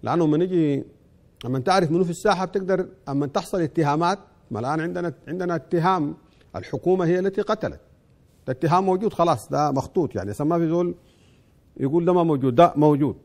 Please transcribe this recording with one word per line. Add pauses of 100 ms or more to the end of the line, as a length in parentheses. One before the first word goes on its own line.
لأنه
لما
نجي، (600)
لما
تعرف
منو
في
الساحة
بتقدر، (200)
لما
تحصل
اتهامات. (320)
ما
الآن
عندنا، (140)
عندنا
اتهام (400)
الحكومة
هي
التي
قتلت، (680)
ده
اتهام
موجود
خلاص،
ده
مخطوط،
يعني
ما
في
زول (840)
يقول
ده
ما
موجود،
ده
موجود.